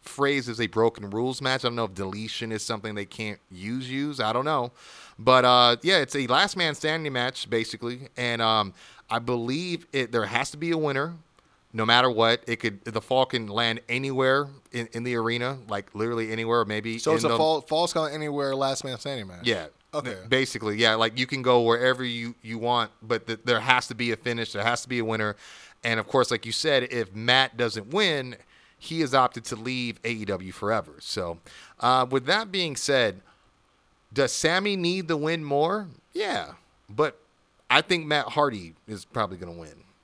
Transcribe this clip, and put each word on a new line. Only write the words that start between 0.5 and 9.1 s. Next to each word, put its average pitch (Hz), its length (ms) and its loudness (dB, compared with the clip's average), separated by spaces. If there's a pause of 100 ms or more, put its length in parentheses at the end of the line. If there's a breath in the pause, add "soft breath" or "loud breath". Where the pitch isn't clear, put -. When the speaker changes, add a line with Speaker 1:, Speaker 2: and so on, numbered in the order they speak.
Speaker 1:
a 117 80 0
Broken 110 420 2
Rules 131 320 -2
match. 131 220 0
I 127 60 0
don't 120 60 -6
know 117 100 -2
if 95 80 -8
deletion 104 580 -6
is 110 120 -4
something 107 320 -6
they 101 100 -6
can't 104 340 -10 (120)
use, 113 380 -6
use. 139 300 -6
I 110 140 2
don't 127 120 0
know. 135 260 0 (480 loud breath)
But, 127 260 8
uh, 123 360 8
yeah, 180 180 4
it's 139 160 -2
a 135 120 0
last 175 300 2
man 160 180 0
standing 156 380 -2
match, 123 360 -4
basically. 120 680 -4
And, 117 240 -2
um, 110 320 2 (360 loud breath)
I 117 100 0